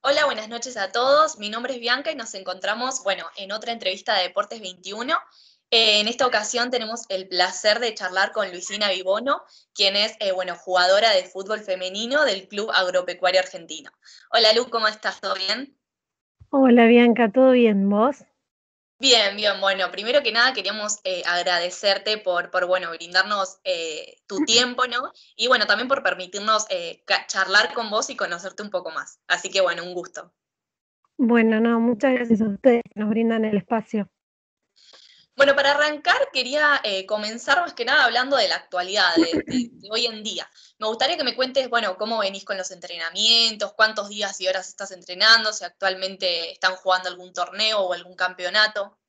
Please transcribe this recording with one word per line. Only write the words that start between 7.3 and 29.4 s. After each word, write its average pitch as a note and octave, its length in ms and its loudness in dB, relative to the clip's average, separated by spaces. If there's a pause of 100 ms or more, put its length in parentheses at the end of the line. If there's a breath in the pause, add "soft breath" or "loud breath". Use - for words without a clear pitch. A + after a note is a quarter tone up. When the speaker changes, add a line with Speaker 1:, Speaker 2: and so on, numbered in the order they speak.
Speaker 1:
de A3+ 160 -2
charlar F#3+ 380 -2
con G3 180 -2
Luisina G3+ 400 -4
Vibono, G#3 500 -2 (340 soft breath)
quien G3 220 0
es, G#3+ 240 0
eh, G3 120 -2
bueno, F3+ 240 -4
jugadora F#3+ 560 4
de F#3 120 2
fútbol G3 360 -8
femenino G#3 640 -2
del F#3+ 220 -4
Club G#3 260 -6
Agropecuario F3+ 680 0
Argentino. E3 520 -12 (380 soft breath)
Hola, A3 220 4
Lu, A#3+ 160 2
¿cómo A3 200 -2
estás? G#3 340 -6
¿Todo F#3+ 140 -4
bien? G#3+ 380 -6 (760)
Speaker 2:
Hola, B3 340 8
Bianca, A#3 480 6
¿todo C4 200 6
bien? G#3+ 360 4
¿Vos? A3 380 0 (760)
Speaker 1:
Bien, A3 360 4
bien. G3+ 240 0
Bueno, F#3+ 300 0
primero A#3 320 0
que A3 100 -2
nada B3 200 2
queríamos, G#3 520 -6
eh, F#3 220 -4
agradecerte F3+ 920 0
por, F3 340 -2
por, F3+ 160 0
bueno, F3+ 260 0
brindarnos, F#3+ 720 -2
eh, E3 520 -6 (100)
tu G3 120 -8
Speaker 2:
<laughs> G3 80 0
Speaker 1:
tiempo, B3 400 2
¿no? B3 260 -6 (240 soft breath)
Y, A3+ 120 -2
bueno, A3+ 180 4
también A3 220 0
por C4+ 140 0
permitirnos, G3+ 680 -2
eh, E3+ 340 -8
ca-, - 220 -2
charlar G3 480 2
con A3 160 -6
vos G#3+ 200 0
y A#3 60 -10
conocerte F#3 460 -6
un G#3 80 -12
poco E3+ 200 -6
más. D3 360 -10
Así - 240 -2